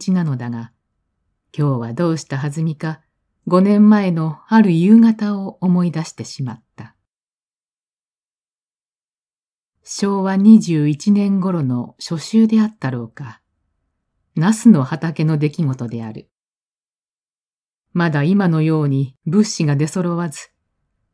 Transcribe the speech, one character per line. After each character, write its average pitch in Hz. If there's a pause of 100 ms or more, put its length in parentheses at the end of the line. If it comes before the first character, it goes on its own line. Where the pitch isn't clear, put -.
な 180
の 143
だ 120
が、 117 (800)
今 143
日 -
は 117
ど 170
う 160
し -
た 139
は 143
ず 160
み 160
か、 160 (460)
五 180
年 208
前 202
の 160 (120)
あ 220
る 208
夕 175
方 214
を 196
思 180
い 175
出 156
し -
て -
し -
ま 120
っ - (120)
た。 - (3000)
昭 196
和 190
二 214
十 156
一 151
年 202
頃 175
の 123
初 -
秋 220
で 220
あ 214
っ 214
た 135
ろ 120
う 110
か。 127 (960)
ナ 180
ス 220
の 151
畑 160
の 156
出 147
来 165
事 127
で 113
あ 110
る。 - (1600)
ま 170
だ 143
今 190
の 160
よ 156
う 143
に 135 (100)
物 208
資 -
が 147
出 147
揃 175
わ 170
ず、 - (640)